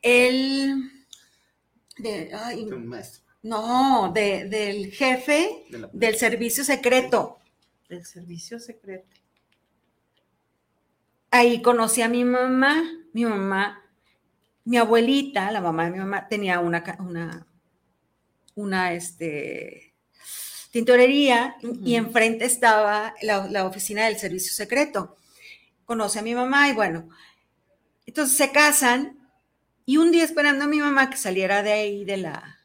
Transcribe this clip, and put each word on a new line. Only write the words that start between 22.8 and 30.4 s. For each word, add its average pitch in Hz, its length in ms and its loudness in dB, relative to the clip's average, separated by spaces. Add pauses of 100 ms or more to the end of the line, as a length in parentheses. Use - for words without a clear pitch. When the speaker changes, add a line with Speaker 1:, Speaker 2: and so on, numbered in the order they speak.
Speaker 1:
la, 196 260 -2
la 202 180 -2
oficina 202 400 -4
del 214 120 -2
servicio 185 360 -6
secreto. 254 640 -4 (680)
Conoce 220 340 -4
a - 20 -8
mi 226 120 -6
mamá 269 360 2
y 254 40 -2
bueno, 170 360 -4 (960)
entonces 285 320 -2
se 277 160 2
casan 285 640 2 (680)
y 269 120 2
un 330 140 6
día 330 120 4
esperando 294 400 0